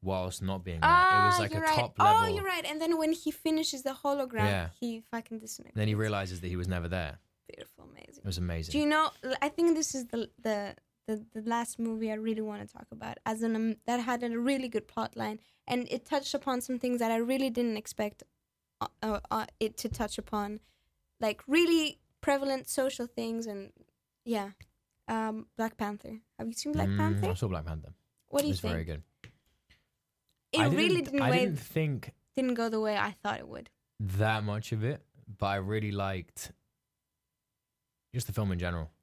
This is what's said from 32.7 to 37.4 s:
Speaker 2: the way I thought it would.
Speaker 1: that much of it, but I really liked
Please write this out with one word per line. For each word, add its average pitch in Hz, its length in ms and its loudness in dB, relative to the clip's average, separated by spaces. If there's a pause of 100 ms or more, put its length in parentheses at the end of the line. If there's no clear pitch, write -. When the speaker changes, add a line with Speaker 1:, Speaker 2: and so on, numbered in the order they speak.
Speaker 2:
the 220 100 -2
way 214 180 0
I 208 140 0 (100)
thought - 160 -2
it - 100 -12
would. - 220 -14 (300)
Speaker 1:
that 107 440 2
much 104 280 -4
of 107 120 -2
it, 131 200 -4 (340)
but - 80 0
I 98 120 2
really 104 340 -2
liked 98 600 -6 (1600)